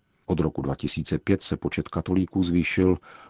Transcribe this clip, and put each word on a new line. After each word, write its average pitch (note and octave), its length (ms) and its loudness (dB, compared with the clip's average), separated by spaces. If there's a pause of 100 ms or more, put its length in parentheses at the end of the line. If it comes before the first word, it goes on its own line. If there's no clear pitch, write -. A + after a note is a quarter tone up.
(260)
Od E2+ 140 0
roku D2 220 0
dva C#2 120 -2
tisíce D2+ 440 -4
pět - 240 0
se - 140 -2
počet - 320 -4
katolíků F#2 540 0
zvýšil F2+ 560 2 (320)